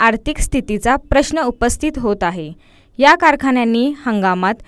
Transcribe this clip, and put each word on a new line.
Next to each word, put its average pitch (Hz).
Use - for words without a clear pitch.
आर्थिक 226
स्थितीचा 233
प्रश्न 285
उपस्थित 247
होत 208
आहे. 170
या 285
कारखान्यांनी 262
हंगामात 190